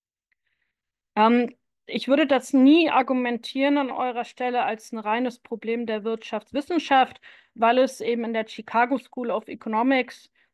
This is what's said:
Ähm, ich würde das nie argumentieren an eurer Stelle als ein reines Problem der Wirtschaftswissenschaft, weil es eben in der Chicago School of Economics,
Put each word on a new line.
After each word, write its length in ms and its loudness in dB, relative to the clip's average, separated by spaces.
Ähm, 380 2
ich 220 -8
würde 180 4
das 260 -2
nie 380 6
argumentieren 880 0
an 120 -2
eurer 340 -4
Stelle 400 -4
als 280 -8
ein 60 -10
reines 400 -4
Problem 480 -8
der 180 -6
Wirtschaftswissenschaft, 1160 -2
weil 240 2
es 240 0
eben 220 -4
in 100 -6
der 120 -4
Chicago 520 -2
School 320 -10
of 180 -4
Economics, 840 -2